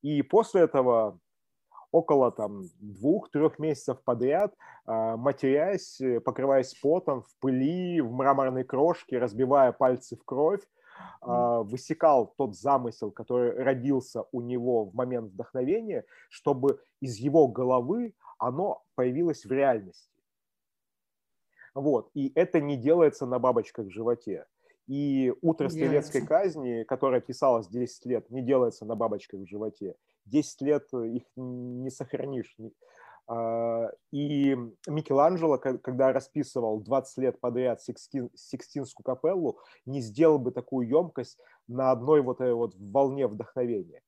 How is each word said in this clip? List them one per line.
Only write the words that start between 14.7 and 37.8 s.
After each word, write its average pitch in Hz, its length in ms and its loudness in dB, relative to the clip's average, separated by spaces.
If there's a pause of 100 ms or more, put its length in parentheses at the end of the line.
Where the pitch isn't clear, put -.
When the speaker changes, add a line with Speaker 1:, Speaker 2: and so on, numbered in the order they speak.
Speaker 1:
в 90 100 -18
момент 123 360 -4
вдохновения, 131 720 -4 (260)
чтобы 135 500 0 (220)
из 123 160 -6
его 139 300 6
головы 127 680 0 (240)
оно 139 460 -4 (120)
появилось 139 500 0
в 127 60 -4
реальности. 123 580 0 (1600)
Вот. 135 400 0
И 135 200 -2
это 170 260 2
не 143 160 -4
делается 147 500 4
на 123 120 -2
бабочках 117 480 0
в 95 40 -14
животе. 107 560 -4 (440)
И 135 500 0
«Утро 160 280 0
Speaker 2:
Не - 20 -2
Speaker 1:
стрелецкой 143 500 0
Speaker 2:
делается. 110 40 -6
Speaker 1:
казни», 151 580 0
которое 127 380 0
писалось 120 480 0
десять 120 380 -6
лет, 120 220 -2
не 127 140 -8
делается 120 420 2
на 110 120 -6
бабочках 104 460 -4
в 95 40 -14
животе. 104 480 -10 (300)
Десять 143 380 -2
лет 143 300 0
их 120 300 -4 (140)
не 123 540 -10
сохранишь. 127 640 -10 (720)
А, 117 640 -4 (200)
и 143 460 0 (320)
Микеланджело, 156 720 2
ка-, 131 200 -4
когда 131 340 0
расписывал 127 680 -4
двадцать 131 380 -4
лет 131 220 0
подряд 123 400 -2